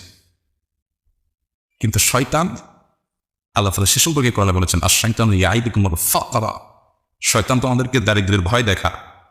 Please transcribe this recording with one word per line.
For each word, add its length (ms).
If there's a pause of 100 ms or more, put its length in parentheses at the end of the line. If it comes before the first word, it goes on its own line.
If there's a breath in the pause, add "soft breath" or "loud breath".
(1800)
কিন্তু 200
শয়তান, 480 (1040)
আল্লাহ 200
তাআলা 120
সে 140
সম্পর্কে 320
কোরআনে 200
বলেছেন, 320
"আশ-শাইতানু 500
ইয়াইদুকুমুল 640
ফাকরা।" 580 (680)
শয়তান 360
তোমাদেরকে 400
দারিদ্র্যের 420
ভয় 220
দেখা। 280 (400)